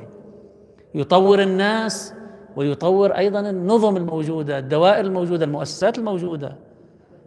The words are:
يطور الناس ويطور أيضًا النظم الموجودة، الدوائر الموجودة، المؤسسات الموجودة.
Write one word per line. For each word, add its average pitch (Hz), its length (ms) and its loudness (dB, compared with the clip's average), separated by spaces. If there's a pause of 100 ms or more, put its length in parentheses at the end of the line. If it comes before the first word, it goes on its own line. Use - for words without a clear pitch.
(960)
يطور 190 460 4
الناس 202 720 -2 (420)
ويطور 170 560 2
أيضًا 196 280 0
النظم 202 580 0
الموجودة، 160 640 -4
الدوائر 165 460 2
الموجودة، 175 400 -2
المؤسسات 151 520 -2
الموجودة. 175 580 -6 (720)